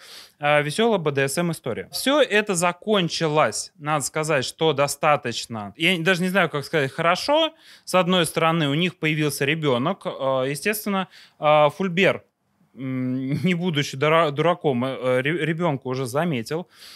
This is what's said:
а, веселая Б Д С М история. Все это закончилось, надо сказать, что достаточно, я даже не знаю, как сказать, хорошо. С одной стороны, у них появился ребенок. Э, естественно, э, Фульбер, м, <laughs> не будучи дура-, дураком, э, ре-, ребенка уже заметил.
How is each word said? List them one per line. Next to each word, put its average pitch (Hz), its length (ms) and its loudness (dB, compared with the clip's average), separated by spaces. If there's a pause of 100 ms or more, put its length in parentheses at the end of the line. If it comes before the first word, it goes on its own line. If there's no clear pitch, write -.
(400)
а, 147 220 4
веселая 208 360 2
Б 151 140 0
Д 135 160 0
С 131 100 -4
М 175 140 0
история. 101 400 -8
Все 285 300 2
это 208 340 2
закончилось, 165 1200 0
надо 147 260 -2
сказать, 151 420 -2
что 160 280 0
достаточно, 131 1040 -2
я 175 220 2
даже 175 220 2
не 185 80 0
знаю, 180 200 2
как 143 140 -6
сказать, 139 280 -2
хорошо. 285 600 0 (320)
С - 120 -6
одной 180 300 4
стороны, 160 420 0
у 139 60 0
них 170 240 -2
появился 151 480 -2
ребенок. 147 600 -2
Э, 135 440 -2
естественно, 196 580 -4 (320)
э, 151 360 6
Фульбер, 170 480 0 (520)
м, 131 540 -4
<laughs> 123 140 -2
не 185 100 0
будучи 165 440 -4
дура-, 156 340 2
дураком, 151 540 0
э, 127 360 0
ре-, 151 240 -2
ребенка 160 420 -2
уже 131 180 -4
заметил. 147 600 -4 (280)